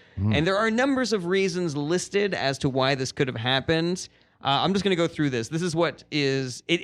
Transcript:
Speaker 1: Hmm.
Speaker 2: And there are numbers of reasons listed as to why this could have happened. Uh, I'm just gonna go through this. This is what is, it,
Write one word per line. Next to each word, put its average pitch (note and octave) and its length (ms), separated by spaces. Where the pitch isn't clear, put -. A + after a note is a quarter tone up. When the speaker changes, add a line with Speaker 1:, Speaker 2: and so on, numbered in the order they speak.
Speaker 1:
Hmm. G#2 160
Speaker 2:
And D3+ 140
there F#3+ 100
are A3 140
numbers B3+ 420
of F#3 120
reasons F3+ 500
listed F3 580
as C3+ 260
to D3 100
why C3 260
this C3 160
could C#3+ 160
have B2 100
happened. D#3+ 680
Uh, C#3 200
I'm E3+ 100
just G3 100
gonna G3 120
go E3 120
through D#3 240
this. A2+ 180
This D#3+ 120
is F3 140
what D#3+ 360
is, C3+ 560
it, E3+ 160